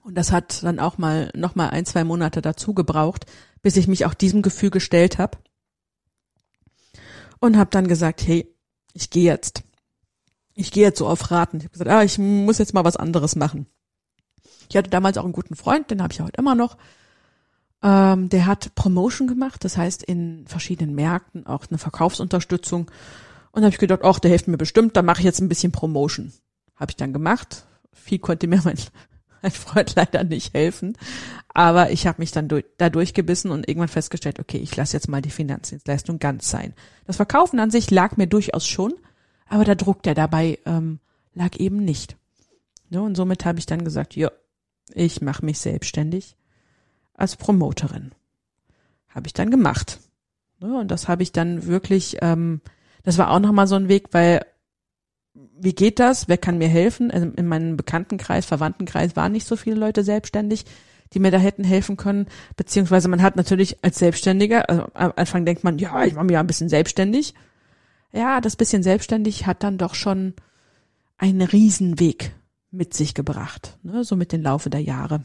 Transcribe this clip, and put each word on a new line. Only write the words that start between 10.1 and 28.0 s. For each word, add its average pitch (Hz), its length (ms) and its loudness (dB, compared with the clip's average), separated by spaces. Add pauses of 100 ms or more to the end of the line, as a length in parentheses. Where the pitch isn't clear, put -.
Ich - 160 -6
geh 208 100 2
jetzt 202 160 6
so 127 100 -2
auf - 240 -2
Raten." 170 260 0
Ich 151 80 -10
hab - 80 -18
gesagt, 180 160 -6
"Ah, 214 140 6
ich 202 140 0
muss 202 400 2
jetzt 208 160 -2
mal 185 100 2
was 170 140 2
anderes 156 380 -2
machen." 147 320 -4 (1000)
Ich - 80 2
hatte 190 120 2
damals 190 280 2
auch - 60 -4
einen 180 100 -6
guten - 220 -10
Freund, 294 340 -2
den 196 120 -2
hab 170 100 -2
ich - 80 -12
ja 160 60 -4
heute - 120 -10
immer 262 180 2
noch. 240 220 0 (1040)
Ähm, 190 480 4
der 180 160 4
hat 196 300 -2
Promotion 196 520 0
gemacht, 254 360 -4
das 185 140 -4
heißt 175 260 -4
in 170 440 -6
verschiedenen 160 480 -6
Märkten 170 520 -4
auch - 220 -8
eine 165 80 -6
Verkaufsunterstützung. 175 1120 -4 (600)
Und 220 120 0
hab 202 80 6
ich - 80 -8
gedacht, 185 240 2
"Ach, - 160 6
der 180 100 4
hilft 175 180 4
mir 170 100 0
bestimmt, 220 380 2
da 180 60 6
mach 170 180 2
ich 180 60 2
jetzt 175 140 2
ein 190 100 0
bisschen 175 220 0
Promotion." 147 640 -4 (420)
Hab - 160 -10
ich - 60 -12
dann 135 160 -6
gemacht. 160 520 -4 (280)
Viel - 260 -6